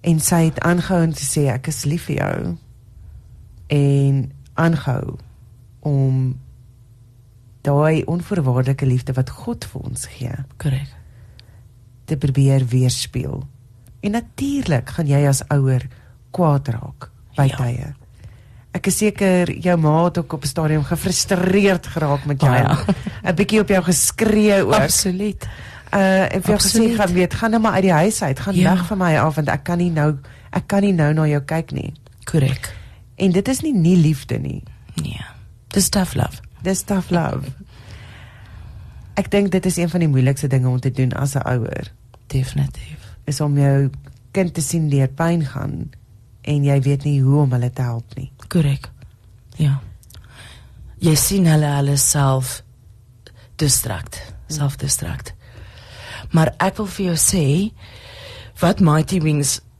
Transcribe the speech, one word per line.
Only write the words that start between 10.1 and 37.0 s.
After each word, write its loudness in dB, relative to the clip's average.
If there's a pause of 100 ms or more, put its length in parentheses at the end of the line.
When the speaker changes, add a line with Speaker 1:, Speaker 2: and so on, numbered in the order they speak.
Speaker 2:
Korrek. -4 (1120)
Speaker 1:
te -4
probeer 2
weerspieël. -2 (560)
En -4
natuurlijk -2
gaan -2
jy 4
as 2
ouer 2 (500)
kwaad 2
raak -10 (260)
by 2
Speaker 2:
Ja. -4
Speaker 1:
tye. -4 (800)
Ek -4
is 0
seker 2
jou 2
ma 4
het 0
ook -4
op -8
'n -4
stadium 0
gefrustreerd 0
geraak -2
met -2
jou. 6
Speaker 2:
Baie. 4 (240)
Speaker 1:
<laughs> -10
'n 0
Bietjie 2
op 2
jou 2
geskree 2
ook. 2
Speaker 2:
Absoluut. 0 (460)
Speaker 1:
Uh, 4 (100)
en -2
vir 0
jou 4
gesê, 2 (180)
Speaker 2:
Absoluut. 4
Speaker 1:
"Gaan, 2
weet, 2
gaan 0
nou 2
maar 2
uit 2
die 4
huis 2
uit, -2
gaan -4
Speaker 2:
Ja. 4
Speaker 1:
weg 0
van -4
my 2
af, 2
want -2
ek -2
kan -2
nie 0
nou, 0 (340)
ek -4
kan 2
nie 2
nou 2
na 2
jou 2
kyk -6
nie." -8 (300)
Speaker 2:
Korrek. 0 (420)
Speaker 1:
En 2
dit 2
is 0
nie -2
nie 4
liefde 2
nie. -8 (320)
Speaker 2:
Nee. -8 (460)
Dis -2
tough 0
love. -2 (200)
Speaker 1:
Dis -2
tough -2